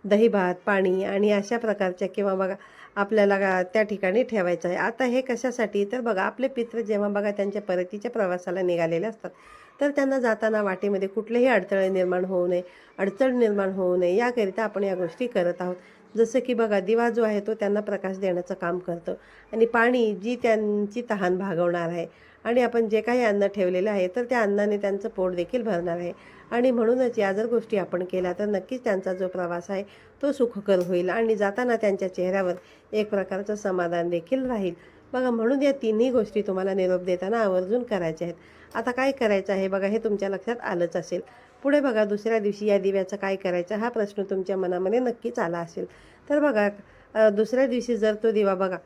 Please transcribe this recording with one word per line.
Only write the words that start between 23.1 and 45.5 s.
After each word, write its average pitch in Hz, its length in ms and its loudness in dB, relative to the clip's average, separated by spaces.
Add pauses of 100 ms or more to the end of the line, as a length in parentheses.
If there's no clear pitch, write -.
अन्न 202 240 4
ठेवलेलं 190 440 0
आहे 185 160 2
तर 240 160 -2
त्या 240 180 0
अन्नाने 208 360 2
त्यांचं 202 320 -2
पोट 185 240 -2
देखील 175 280 -2
भरणार 175 360 -2
आहे. 175 160 -6 (380)
आणि 247 200 2
म्हणूनच 240 480 2
या 196 140 2
जर 220 120 0
गोष्टी 226 320 -2
आपण 180 260 -2
केल्या 180 300 -2
तर 208 120 -4
नक्कीच 208 380 -4
त्यांचा 190 300 0
जो 185 140 -2
प्रवास 175 420 -4
आहे 196 140 -4 (380)
तो 285 100 0
सुखकर 202 480 0
होईल 180 300 0
आणि 220 260 2
जाताना 208 400 0
त्यांच्या 190 400 -2
चेहऱ्यावर 185 380 0 (400)
एक 208 160 -2
प्रकारचं 196 460 -2
समाधान 175 540 -2
देखील 175 360 -2
राहील. 202 280 -2 (400)
बघा, 254 160 0
म्हणून 240 320 0
या 285 100 4
तिन्ही 240 400 2
गोष्टी 214 300 0
तुम्हाला 190 320 -2
निरोप 180 280 2
देताना 190 380 -2
आवर्जून 196 440 0
करायच्या 175 440 -4
आहेत. 165 80 -8 (400)
आता - 160 -2
काय 262 200 0
करायचं 208 420 0
आहे 190 140 0
बघा, 196 200 0
हे 214 100 0
तुमच्या 202 320 -2
लक्षात 196 340 -4
आलंच 175 320 -2
असेल. 175 260 -4 (420)
पुढे 285 160 4
बघा, 220 260 2
दुसऱ्या 208 340 0
दिवशी 208 260 -2
या 202 120 4
दिव्याचं 190 400 0
काय 196 180 -2
करायचं 180 400 -2
हा 220 140 -2
प्रश्न 208 340 -4
तुमच्या 190 340 -4
मनामध्ये 185 420 0
नक्कीच 240 400 -4
आला 170 200 -2